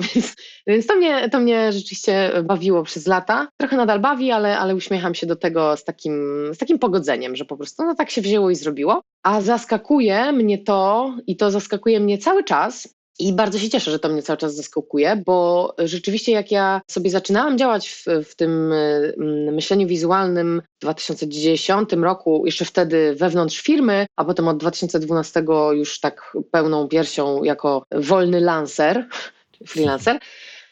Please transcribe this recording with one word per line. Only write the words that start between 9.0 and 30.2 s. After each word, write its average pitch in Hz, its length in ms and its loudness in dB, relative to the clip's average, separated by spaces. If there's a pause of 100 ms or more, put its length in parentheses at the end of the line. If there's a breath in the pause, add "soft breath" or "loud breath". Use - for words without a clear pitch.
A 202 180 2
zaskakuje 226 880 0
mnie 220 260 2
to, 202 560 0 (140)
i 185 100 -4
to 208 140 2
zaskakuje 208 480 0
mnie 202 180 2
cały 339 260 2
czas, 196 440 -2 (320)
i 185 140 0
bardzo 208 260 0
się 214 100 -4
cieszę, 202 220 0
że 156 80 -2
to 156 100 -2
mnie 151 120 -2
cały 151 160 -4
czas 151 180 -6
zaskakuje, 151 680 -2
bo 175 520 2
rzeczywiście 180 540 -2
jak 208 200 0
ja 196 360 2
sobie 185 220 -2
zaczynałam 202 480 0
działać 233 320 0
w, - 160 -18 (240)
w - 60 -20
tym, 160 380 0
mm, 151 840 0
myśleniu 190 320 0
wizualnym 170 720 0 (160)
w - 40 -20
dwa 147 120 -4
tysiące 156 340 -8
dziesiątym 165 760 0
roku, 170 420 2
jeszcze 165 200 -2
wtedy 160 500 2
wewnątrz 165 460 0
firmy, 233 440 2 (100)
a 151 100 -2
potem 170 220 0
od 160 100 0
dwa 156 140 -2
tysiące 165 280 -4
dwunastego 156 760 0
już 147 260 -2
tak - 380 -6 (140)
pełną 156 360 2
piersią 143 560 0
jako 143 480 0
wolny 175 480 2
lancer, 160 680 0 (600 loud breath)
freelancer. 151 520 0 (520 loud breath)